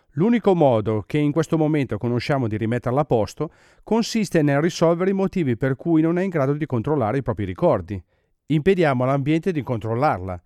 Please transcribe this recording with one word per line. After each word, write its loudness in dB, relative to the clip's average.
l'unico 2
modo 2
che -2
in 2
questo 0
momento 0
conosciamo -2
di -2
rimetterla -2
a 0
posto -2
consiste 0
nel 2
risolvere 0
i 0
motivi 0
per -2
cui 2
non 2
è 0
in -2
grado 0
di -4
controllare -2
i -4
propri -4
ricordi. -2
Impediamo 2
all'ambiente 0
di -4
controllarla, -4